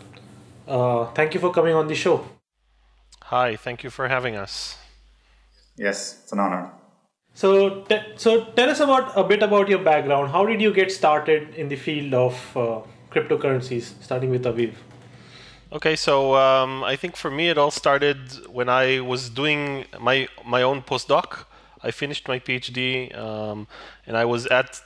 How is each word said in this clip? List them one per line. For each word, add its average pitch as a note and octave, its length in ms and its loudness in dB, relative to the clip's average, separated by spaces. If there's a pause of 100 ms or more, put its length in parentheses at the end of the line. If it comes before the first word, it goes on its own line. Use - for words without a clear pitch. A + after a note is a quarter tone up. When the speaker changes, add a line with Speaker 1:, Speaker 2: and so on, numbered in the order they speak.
(680)
Speaker 1:
uh, B2 460 2
thank D#3 200 2
you F3+ 60 -2
for F3 140 0
coming E3 200 4
on D#3 140 2
the D#3 80 -4
show. E3 300 2 (960)
Speaker 2:
Hi, B2 340 0
thank A#2+ 260 -10
you B2+ 80 -12
for B2+ 200 -6
having B2+ 260 -2
us. - 420 -10 (1000)
Speaker 3:
Yes, - 460 -6
it's - 100 -12
an G2+ 60 -2
honor. F2+ 340 -2 (600)
Speaker 1:
So, G3 500 4
te-, G#3+ 340 -2
so A3+ 260 4 (140)
tell C4 120 4
us D4+ 120 0
about, C4 360 2
a F#3+ 60 4
bit G3+ 180 4
about G3+ 280 4
your F#3+ 100 4
background. C#3+ 520 2
How F#3 140 4
did A3 140 0
you G#3 140 2
get F#3 180 2
started D3+ 640 2
in D#3 140 -6
the C#3 80 -6
field C#3+ 360 -4
of, B2+ 440 0
uh, A2+ 240 -2 (280)
cryptocurrencies, C3+ 920 -2
starting C3 300 -4
with B2 120 0
Aviv? A#2 300 -2 (1000)
Speaker 2:
Okay, D#3 240 -6
so, C#3 380 0
um, C3 500 2
I C3 100 -2
think F3 220 -10
for D#3+ 120 -8
me D#3+ 200 -2
it D#3 80 0
all D3 140 2
started C#3+ 480 0 (280)
when B2 220 -4
I C3 320 2
was B2+ 280 -6
doing C#3+ 540 -2 (160)
my, B2+ 300 0 (160)
my B2 160 0
own C3+ 220 0
postdoc. - 600 -2 (400)
I G2+ 80 -4
finished - 380 -8
my B2+ 100 -4
P C3 140 -6
H B2 180 -6
D, B2+ 380 -4
um, G#2+ 580 -8 (400)
and A2+ 80 -6
I A2+ 80 2
was A#2+ 220 0
at C3 400 0